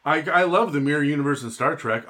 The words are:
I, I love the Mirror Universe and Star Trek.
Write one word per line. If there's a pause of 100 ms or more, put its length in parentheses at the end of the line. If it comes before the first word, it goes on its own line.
I,
I
love
the
Mirror
Universe
and
Star
Trek.